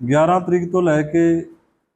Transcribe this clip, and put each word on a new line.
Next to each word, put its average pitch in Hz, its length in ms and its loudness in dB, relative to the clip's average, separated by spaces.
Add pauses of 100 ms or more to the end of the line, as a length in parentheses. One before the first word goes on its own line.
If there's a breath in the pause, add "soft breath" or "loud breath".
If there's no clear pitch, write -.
ਗਿਆਰਾਂ 160 340 2
ਤਰੀਕ 175 300 -2
ਤੋਂ 185 100 0
ਲੈ 156 200 2
ਕੇ 165 440 0 (500)